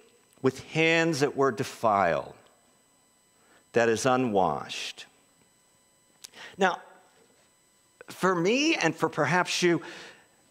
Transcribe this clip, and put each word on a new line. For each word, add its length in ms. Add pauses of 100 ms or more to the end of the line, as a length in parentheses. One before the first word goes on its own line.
(420)
with 300
hands 480
that 160
were 160
defiled, 840 (1400)
that 160
is 160
unwashed. 1000 (1500)
Now, 220 (1300)
for 240
me 420
and 200
for 140
perhaps 520
you, 200 (680)